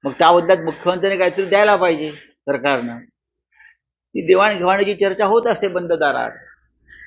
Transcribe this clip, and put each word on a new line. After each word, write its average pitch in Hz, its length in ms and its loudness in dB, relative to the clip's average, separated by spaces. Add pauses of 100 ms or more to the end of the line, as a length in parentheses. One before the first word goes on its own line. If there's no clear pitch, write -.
मग 139 80 -4
त्या 165 200 4
बदल्यात 170 320 2
मुख्यमंत्र्यांनी 180 540 -4
काहीतरी 185 280 0
द्यायला 202 300 4
पाहिजे 160 340 -2
सरकारनं. 131 880 -6
ती - 1300 -16
देवाणघेवाणीची 196 720 2
चर्चा 196 300 0
होत 226 200 2
असते 208 240 -2
बंद 175 240 -4
दारात. 135 360 -2 (760)